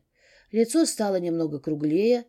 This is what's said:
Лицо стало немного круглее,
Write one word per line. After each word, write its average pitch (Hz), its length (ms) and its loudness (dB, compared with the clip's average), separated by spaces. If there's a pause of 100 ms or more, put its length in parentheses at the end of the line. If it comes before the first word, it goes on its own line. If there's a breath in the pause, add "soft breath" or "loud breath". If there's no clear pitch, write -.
(520 soft breath)
Лицо 233 340 2
стало 202 320 -2
немного 165 420 -2
круглее, 170 680 0